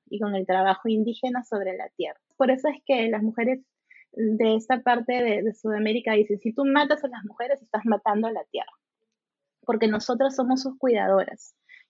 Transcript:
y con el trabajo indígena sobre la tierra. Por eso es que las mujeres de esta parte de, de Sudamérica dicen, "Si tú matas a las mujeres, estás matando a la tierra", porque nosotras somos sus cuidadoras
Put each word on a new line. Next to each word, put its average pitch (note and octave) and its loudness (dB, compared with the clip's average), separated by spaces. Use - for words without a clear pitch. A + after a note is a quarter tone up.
y G#3 -8
con G#3 -2
el F#3+ -4
trabajo F#3+ 2
indígena A#3 -2
sobre F#3+ -4
la - -10
tierra. D3+ -8
Por C4 2
eso C4+ -2
es C#4+ -2
que A#3 2
las G#3+ 0
mujeres A#3 0
de A3 2
esta B3 -2
parte A#3+ 0
de, A3+ 0
de G#3+ -2
Sudamérica A3 -2
dicen, G#3+ 2
"Si A3+ -4
tú C#4 -2
matas D4 2
a C4+ -4
las A3+ -12
mujeres, B3 -6
estás G#3+ -6
matando G#3+ 2
a A3+ -4
la F3 -8
tierra", - -8
porque A3+ 2
nosotras B3 0
somos C4 0
sus C4 -8
cuidadoras G3 0